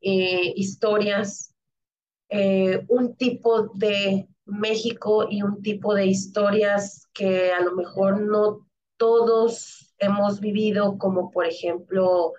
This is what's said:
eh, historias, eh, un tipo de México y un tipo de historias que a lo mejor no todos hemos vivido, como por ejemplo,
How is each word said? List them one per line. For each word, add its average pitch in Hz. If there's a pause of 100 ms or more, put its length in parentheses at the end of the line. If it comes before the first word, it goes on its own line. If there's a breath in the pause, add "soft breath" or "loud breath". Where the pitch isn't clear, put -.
eh, 185
historias, 208 (760)
eh, 190
un 247
tipo 226
de 196 (160)
México 214
y 202
un 202
tipo 208
de 196
historias 202
que 185
a 180
lo 180
mejor 196
no 208 (320)
todos 226
hemos 202
vivido, 208
como 185
por 175
ejemplo, 180